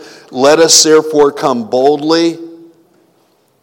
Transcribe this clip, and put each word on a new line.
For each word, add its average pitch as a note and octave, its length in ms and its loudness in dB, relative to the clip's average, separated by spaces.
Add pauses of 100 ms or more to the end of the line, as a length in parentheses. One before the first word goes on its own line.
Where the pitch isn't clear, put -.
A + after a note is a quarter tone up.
(300)
Let C#3 280 2
us D#3+ 240 2
therefore D3+ 500 2
come C3 320 -4
boldly D3 760 -2 (1200)